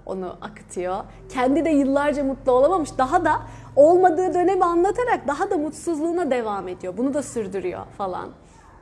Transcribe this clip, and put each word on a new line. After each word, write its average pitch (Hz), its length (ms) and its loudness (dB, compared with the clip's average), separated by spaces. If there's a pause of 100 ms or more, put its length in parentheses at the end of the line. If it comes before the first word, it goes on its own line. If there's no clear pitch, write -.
onu 185 360 -10
akıtıyor. 185 560 -8 (320)
Kendi 269 360 2
de 330 40 0
yıllarca 285 540 2
mutlu 269 280 -2
olamamış. 294 460 2
Daha 302 280 0
da 302 160 0 (340)
olmadığı 359 580 6
dönemi 359 320 2
anlatarak 349 640 0
daha 285 220 -2
da - 80 -2
mutsuzluğuna 320 720 -2
devam 208 360 -4
ediyor. 185 300 -10
Bunu 254 160 0
da 285 100 -2
sürdürüyor 190 640 -6 (120)
falan. 185 320 -8 (520)